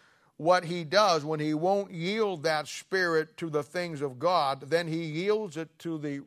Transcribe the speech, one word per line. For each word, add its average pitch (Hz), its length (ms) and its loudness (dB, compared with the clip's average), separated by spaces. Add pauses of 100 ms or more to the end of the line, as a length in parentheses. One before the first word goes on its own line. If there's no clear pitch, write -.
(380)
What 180 260 4
he 170 220 -4
does, 170 400 4
when 151 160 -2
he 151 120 0
won't 190 380 0
yield 190 520 -2
that 151 260 0
spirit 165 680 0
to 170 120 -6
the 147 140 0
things 170 380 -6
of 131 180 -6
God, 143 500 0
then 165 180 2
he 160 160 -4
yields 180 540 -2
it 160 220 -10
to 165 180 -8
the 143 280 -6